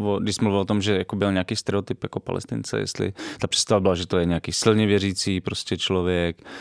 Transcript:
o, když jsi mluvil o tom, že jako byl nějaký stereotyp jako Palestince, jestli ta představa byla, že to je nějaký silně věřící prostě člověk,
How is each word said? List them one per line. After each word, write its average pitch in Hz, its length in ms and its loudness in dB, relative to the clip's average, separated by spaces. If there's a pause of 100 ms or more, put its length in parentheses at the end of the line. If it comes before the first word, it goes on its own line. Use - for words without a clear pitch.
(140)
o, 98 40 0
když 101 180 0
jsi - 80 0
mluvil 101 160 4
o 95 40 2
tom, 104 180 2
že 101 160 2
jako 92 180 -4
byl 98 160 2
nějaký 95 240 0
stereotyp - 460 -4
jako - 180 -6
Palestince, 110 580 -6
jestli 101 340 -4 (280)
ta - 60 -2
představa - 340 2
byla, 92 140 4
že 85 120 -4
to 92 120 0
je 85 60 4
nějaký 85 280 0
silně 110 340 4
věřící 98 540 0
prostě - 360 -4
člověk, 87 680 0 (180)